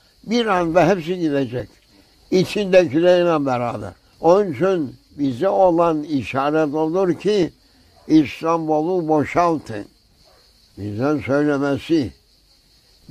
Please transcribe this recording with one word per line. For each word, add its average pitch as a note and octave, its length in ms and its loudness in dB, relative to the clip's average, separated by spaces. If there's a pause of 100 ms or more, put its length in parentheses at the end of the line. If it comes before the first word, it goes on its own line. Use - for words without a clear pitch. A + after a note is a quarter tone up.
(240)
bir A#3 220 -2
anda F3 420 2
hepsi F3+ 300 -2
gidecek. C#3 500 -2 (600)
İçindekilerle F3 1160 2
beraber. A#2 460 -4 (280)
Onun F3+ 320 4
için D3+ 440 -2 (220)
bize C#3 300 -2
olan E3+ 540 2
işaret D3 720 -2
olur D#3+ 400 0
ki F#3+ 380 0 (560)
İstanbul'u D#3 1000 0
boşaltın. D3+ 760 0 (960)
Bizden A2 400 -4
söylemesi. C#3+ 920 -2 (1000)